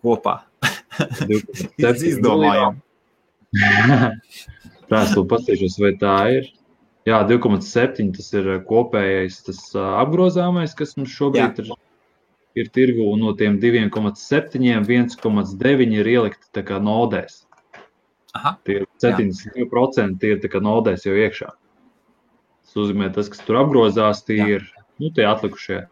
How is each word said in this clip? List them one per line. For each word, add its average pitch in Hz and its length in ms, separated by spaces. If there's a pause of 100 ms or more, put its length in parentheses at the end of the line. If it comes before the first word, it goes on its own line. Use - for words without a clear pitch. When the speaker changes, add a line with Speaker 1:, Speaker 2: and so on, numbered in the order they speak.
Speaker 1:
Kopā. 107 360 (220)
<laughs> - 640
Speaker 2:
Divi 107 120
komats - 220 (100)
septiņi 127 380
miljoni. - 0
Speaker 1:
Izdomājām. 131 640 (800)
Speaker 2:
<laughs> 113 640 (640)
Tā, 107 160
es 101 160
to 98 100
paskatīšos, 95 540
vai 101 160
tā 98 200 (140)
ir. 127 220 (560)
Jā, 113 160
divi 120 180
komats 101 280
septiņi, 120 440
tas - 180
ir, 98 160
ā, 95 140
kopējais, 98 840
tas, 92 160 (120)
ā, 98 140 (120)
apgrozāmais, 175 760
kas - 200
mums 135 180
šobrīd 135 460
Speaker 1:
Jā. 104 60
Speaker 2:
ir, 110 80 (840)
ir 113 140
tirgu, 120 360
un 104 140
no 110 140
tiem 104 240
diviem 113 320
komats 104 340
septiņiem 127 600
viens 120 320
komats 101 380
deviņi 120 440
ir 104 100
ielikti 117 420
tā 101 140
kā 98 140
nodēs. 107 640 (920)
Speaker 1:
Aha. 147 260
Speaker 2:
Tie 101 200
Speaker 1:
Jā. 95 60 (120)
Speaker 2:
septiņdesmit 98 560
divi 120 140
procenti 120 520
tie 107 120
ir 98 80
tā 98 100
kā 98 100
nodēs 104 440
jau 98 100
iekšā. 104 360
Tas - 1300
nozīmē, 101 340
tas, 101 180
kas - 160
tur 117 160
apgrozās, 110 640
tie 107 140
Speaker 1:
Jā. 104 120
Speaker 2:
ir, 98 160 (280)
nu, 151 160
tie 120 160
atlikušie 101 640